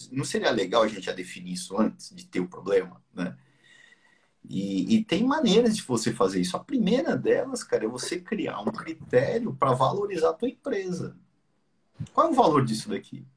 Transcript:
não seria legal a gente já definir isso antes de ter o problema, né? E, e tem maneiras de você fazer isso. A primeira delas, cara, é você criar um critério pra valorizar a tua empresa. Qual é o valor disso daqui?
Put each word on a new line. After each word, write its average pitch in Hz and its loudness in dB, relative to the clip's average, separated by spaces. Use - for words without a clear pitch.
não 131 -4
seria 190 0
legal 110 2
a 110 2
gente 101 -8
já 95 -2
definir 90 -10
isso 98 -4
antes - -4
de - -20
ter - -4
o 90 -4
problema, 92 -2
né? 90 -6
E, 98 0
e 110 4
tem 196 0
maneiras 240 4
de - -8
você - 0
fazer 95 2
isso. 90 -2
A - -10
primeira 247 0
delas, 247 0
cara, 113 0
é 110 -2
você 127 -6
criar 180 -6
um 104 -10
critério 226 -2
pra 135 2
valorizar 170 2
a 165 -2
tua 247 -4
empresa. 190 -6
Qual 320 4
é - -2
o - 0
valor 185 6
disso 110 -4
daqui? - -8